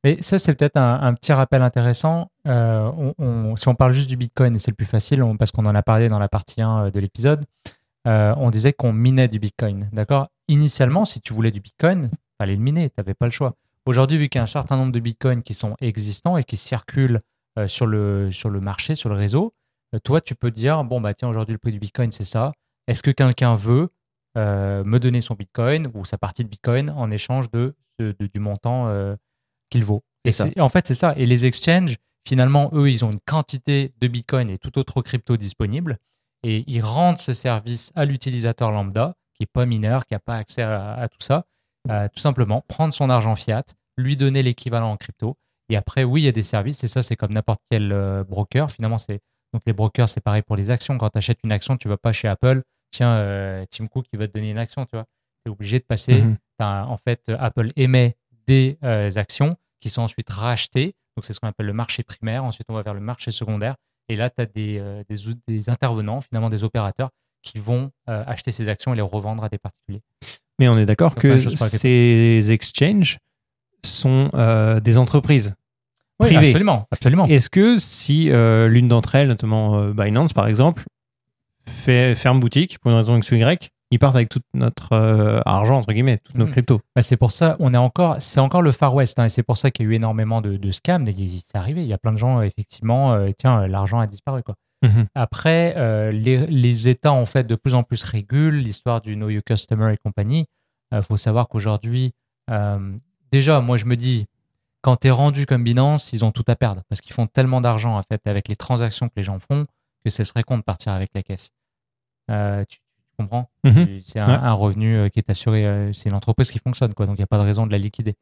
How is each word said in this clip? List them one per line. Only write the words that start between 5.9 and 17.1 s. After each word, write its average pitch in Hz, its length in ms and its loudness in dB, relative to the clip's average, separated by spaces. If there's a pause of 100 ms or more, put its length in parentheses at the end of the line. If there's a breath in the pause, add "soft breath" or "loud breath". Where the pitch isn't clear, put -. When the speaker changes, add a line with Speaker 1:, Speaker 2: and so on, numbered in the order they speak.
Speaker 1:
dans 110 100 0
la 101 100 0
partie - 360 -4
un, 110 220 0
euh, 98 60 -2
de 101 80 -4
l'épisode, 139 460 0 (600 loud breath)
euh, 107 300 4
on 127 120 2
disait 110 240 2
qu'on 120 200 0
minait 127 340 4
du 110 120 -2
Bitcoin, 104 540 -4
d'accord ? 135 360 -2 (180)
Initialement, 147 580 2
si - 160 -8
tu - 120 -12
voulais 110 180 2
du 101 80 -8
Bitcoin, 160 500 -2 (300)
fallait 98 160 -2
le 104 80 -2
miner, 147 260 0
t'avais 98 240 -6
pas - 120 -2
le 120 60 0
choix. 127 220 -4 (320)
Aujourd'hui, 131 320 2
vu 147 100 2
qu'il 131 120 -2
y - 20 0
a - 20 0
un 110 40 -2
certain 139 280 -4
nombre 131 160 0
de 120 80 0
Bitcoins 117 440 -2
qui 107 100 -10
sont 107 280 -6
existants 107 540 -4
et 139 80 0
qui - 140 -8
circulent, 123 640 -2 (400)